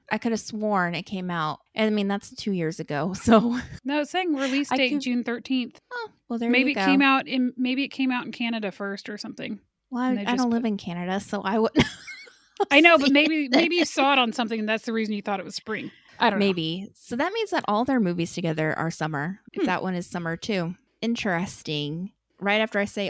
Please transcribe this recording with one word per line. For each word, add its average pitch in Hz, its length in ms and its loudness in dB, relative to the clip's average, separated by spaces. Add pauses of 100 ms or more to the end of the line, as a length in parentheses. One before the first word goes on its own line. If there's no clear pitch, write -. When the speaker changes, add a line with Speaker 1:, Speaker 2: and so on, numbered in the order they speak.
(120)
Speaker 1:
I 214 60 0
could 226 140 -2
have 214 100 0
sworn 202 540 0
it 165 80 -4
came 185 280 -6
out. 156 280 -2 (140)
And, 220 140 2
I - 20 2
mean, 208 180 0
that's 202 280 -4
two - 180 -4
years 170 260 -2
ago, 156 340 -4
<laughs> 196 80 -8
so 233 380 6 (240)
Speaker 2:
No, 285 180 -2
it's 285 100 -6
saying 359 220 0
release 269 380 0
Speaker 1:
I 262 60 2
Speaker 2:
date 262 140 4
Speaker 1:
could 285 100 -2
Speaker 2:
June 247 240 -2
thirteenth. 240 540 -4 (120)
Speaker 1:
Oh, 480 180 -8 (200)
well, 233 100 -4
there 233 100 0
Speaker 2:
Maybe 254 220 4
Speaker 1:
you 277 60 -4
Speaker 2:
it 196 80 0
came 277 160 6
Speaker 1:
go. 285 40 6
Speaker 2:
out 269 220 2
in, 247 300 0
maybe 254 260 0
it 269 60 -4
came 262 220 0
out 247 140 -4
in 226 60 -10
Canada 226 400 -4
first 202 380 -8
or 208 80 -10
something. 220 420 -10 (320)
Speaker 1:
Well, 247 140 -2
Speaker 2:
And 254 140 2
Speaker 1:
I, 202 40 -4
Speaker 2:
they 208 60 -4
Speaker 1:
I - 40 0
Speaker 2:
just 254 100 2
Speaker 1:
don't 240 80 2
live 233 120 0
Speaker 2:
put 240 60 0
Speaker 1:
in 202 80 -2
Canada, 180 420 -4
so 196 240 -6
I 208 160 0
wouldn't 226 260 4 (420)
<laughs> - 440 -4
Speaker 2:
I 285 80 8
know, 330 180 8
but 277 100 4
Speaker 1:
see 269 60 6
Speaker 2:
maybe, 302 320 4
Speaker 1:
it. 247 60 -4
Speaker 2:
maybe 330 240 4
you 339 100 4
saw 277 280 4
it 269 60 6
on 240 120 2
something 226 280 -2
and 214 100 -2
that's 220 160 -2
the 233 80 -4
reason 220 220 -2
you 202 60 -6
thought 202 200 -4
it - 40 -12
was 202 100 -12
spring. - 360 -8 (280)
I 233 100 4
don't 214 100 2
know. 202 60 4
Speaker 1:
Maybe. 180 480 -2
So - 220 -10
that 320 180 -2
means 440 160 -2
that 320 180 -2
all 202 180 2
their 262 140 2
movies 175 340 0
together 160 440 -2
are 165 140 -2
summer, 156 480 -6 (120)
if 392 120 -4
Speaker 2:
Hmm. - 20 2
Speaker 1:
that 180 160 0
one 185 140 -4
is 175 120 -4
summer 170 300 -6
too. 180 380 -2 (260)
Interesting. 170 1120 -4 (280)
Right 202 220 0
after 220 180 -2
I 202 60 0
say 202 240 -4